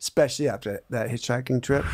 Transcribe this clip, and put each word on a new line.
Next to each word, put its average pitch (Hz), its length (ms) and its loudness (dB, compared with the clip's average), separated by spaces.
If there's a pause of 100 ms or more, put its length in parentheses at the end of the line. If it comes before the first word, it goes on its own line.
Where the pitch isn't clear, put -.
Especially 147 480 2
after 104 400 -4
that 117 220 -2
hitchhiking 123 520 0
trip, 139 320 2